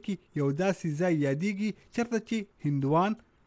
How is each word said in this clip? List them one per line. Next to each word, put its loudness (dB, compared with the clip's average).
کې -6
یو 2
داسې 0
ځای 2
یادېږي 0
چرته 0
چې -4
هندوان، 2